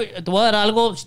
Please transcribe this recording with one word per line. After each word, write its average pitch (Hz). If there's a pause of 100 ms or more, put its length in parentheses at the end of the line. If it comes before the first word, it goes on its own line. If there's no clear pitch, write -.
te 175
voy 190
a 233
dar 214
algo, 214 (140)